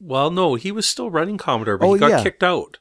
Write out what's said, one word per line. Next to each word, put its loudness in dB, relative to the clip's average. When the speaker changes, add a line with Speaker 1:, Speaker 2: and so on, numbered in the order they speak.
Speaker 1:
Well, -2
no, 0
he -6
was -4
still -4
running -2
Commodore, -2
but 2
Speaker 2:
Oh, 6
Speaker 1:
he 2
got 6
Speaker 2:
yeah. 4
Speaker 1:
kicked -4
out. -2